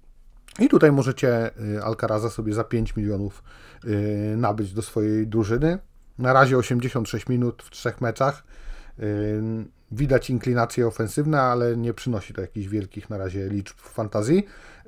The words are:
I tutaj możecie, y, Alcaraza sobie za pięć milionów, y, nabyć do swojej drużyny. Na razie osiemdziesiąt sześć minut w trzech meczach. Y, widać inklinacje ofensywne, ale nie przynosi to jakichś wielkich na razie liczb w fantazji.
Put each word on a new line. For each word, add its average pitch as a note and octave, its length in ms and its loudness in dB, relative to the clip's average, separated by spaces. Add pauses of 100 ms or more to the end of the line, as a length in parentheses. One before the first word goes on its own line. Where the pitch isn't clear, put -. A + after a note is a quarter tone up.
(600)
I B3 100 6
tutaj D#3 220 8
możecie, B2 600 2 (260)
y, G#2 60 -8
Alcaraza A2 460 -2
sobie G#2+ 240 -4
za A2 100 0
pięć A2+ 320 -2
milionów, G2+ 480 -4 (420)
y, G#2 520 -2
nabyć G#2+ 360 -2
do A2 80 -6
swojej G#2+ 460 0
drużyny. A#2 500 0 (400)
Na B2+ 160 2
razie C3 240 6
osiemdziesiąt A#2+ 520 0
sześć - 180 -6
minut A#2+ 360 0
w - 60 -20
trzech - 320 -6
meczach. C3+ 420 0 (560)
Y, G#2 420 -2 (500)
widać C3 380 2
inklinacje A#2+ 580 0
ofensywne, C#3+ 540 0
ale A#2+ 360 2
nie A#2 160 -2
przynosi A2+ 400 -6
to - 80 -6
jakichś F#2+ 260 -8
wielkich G2+ 420 -6
na G#2+ 80 -8
razie F#2+ 320 -4
liczb G2+ 280 -6
w - 120 -20
fantazji. A2+ 560 0 (420)